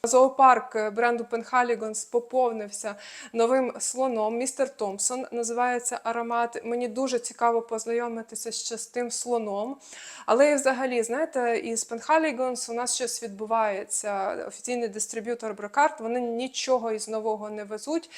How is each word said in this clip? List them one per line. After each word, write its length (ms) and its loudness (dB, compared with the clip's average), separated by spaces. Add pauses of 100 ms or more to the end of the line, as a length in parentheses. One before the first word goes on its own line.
Зоопарк 880 6
бренду 400 2
Penhaligon's 800 0
поповнився 840 0 (380)
новим 460 4
слоном. 580 0
Містер 400 -2
Томпсон 560 -2
називається 720 -2
аромат. 600 -2
Мені 240 -2
дуже 300 -2
цікаво 440 0
познайомитися 920 -6
ще 260 -8
з 80 -10
тим 240 -4
слоном. 680 -4 (500)
Але 240 8
і 40 6
взагалі, 480 2
знаєте, 560 0
із 320 -4
Penhaligon's 800 0
у 40 -6
нас 200 -2
щось 280 -4
відбувається. 1300 -2
Офіційний 400 -4
дистриб'ютор 680 -6
Брокарт, 460 2
вони 200 -2
нічого 720 0
із 160 -6
нового 300 -2
не 260 -8
везуть, 540 -4